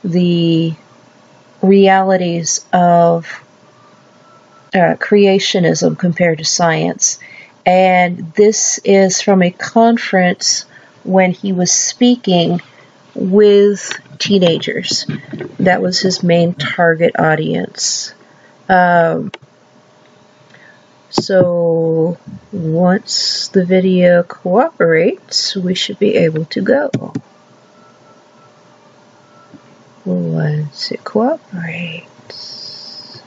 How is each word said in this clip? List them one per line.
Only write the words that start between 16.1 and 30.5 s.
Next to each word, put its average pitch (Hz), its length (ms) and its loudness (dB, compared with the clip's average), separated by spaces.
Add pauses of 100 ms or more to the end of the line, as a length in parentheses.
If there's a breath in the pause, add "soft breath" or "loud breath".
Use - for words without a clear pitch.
main 170 300 2
target 165 640 -2
audience. - 960 -4 (540 soft breath)
Um, 175 640 2 (1800 soft breath)
so 170 1080 0 (340)
once 180 960 -2
the 185 180 0
video 180 580 2
cooperates, 185 1300 -2
we 180 180 -2
should - 260 -6
be 202 160 0
able 160 300 0
to - 160 -6
go. 277 300 0 (3250)
Once 160 840 -4